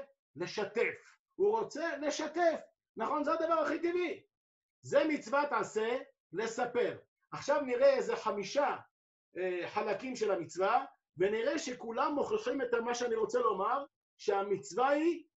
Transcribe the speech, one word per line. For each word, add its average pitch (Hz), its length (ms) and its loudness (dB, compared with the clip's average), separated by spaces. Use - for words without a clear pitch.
לשתף. 190 800 -4
הוא - 240 2
רוצה 294 380 -4
לשתף. 302 640 0
נכון? 262 280 -2
זה 302 80 0
הדבר 330 220 0
הכי 311 240 0
טבעי. 339 500 -2
זה 254 260 2
מצוות 285 440 0
עשה 220 460 -2
לספר. 220 680 -2
עכשיו 277 300 0
נראה 262 340 4
איזה 220 220 0
חמישה, 214 600 0
אה, 180 320 -2
חלקים 214 480 -4
של 208 140 0
המצווה, 190 540 2
ונראה 226 420 2
שכולם 247 560 -2
מוכיחים 254 480 0
את 240 120 0
מה 233 200 0
שאני 233 200 -2
רוצה 220 240 0
לומר, 226 460 2
שהמצווה 202 680 0
היא 311 360 2